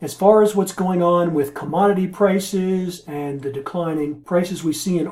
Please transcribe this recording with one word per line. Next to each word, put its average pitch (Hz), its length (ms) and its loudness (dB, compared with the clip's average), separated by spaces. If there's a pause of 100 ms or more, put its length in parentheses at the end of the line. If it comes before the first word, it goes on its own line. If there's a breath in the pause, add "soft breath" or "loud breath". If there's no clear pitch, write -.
As 151 120 -6
far 214 300 6
as 208 140 2
what's 190 160 0
going 180 320 0
on 175 300 2
with 143 200 -2
commodity 185 540 0
prices 190 1000 0
and 143 340 -8
the 139 120 -6
declining 151 680 -4
prices 175 420 -2
we 156 80 0
see 180 260 -2
in 156 140 -2